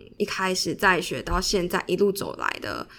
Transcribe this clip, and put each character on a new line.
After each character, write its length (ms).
一 80
开 300
始 180
在 260
学 220
到 180
现 300
在 160
一 100
路 160
走 260
来 260
的， 240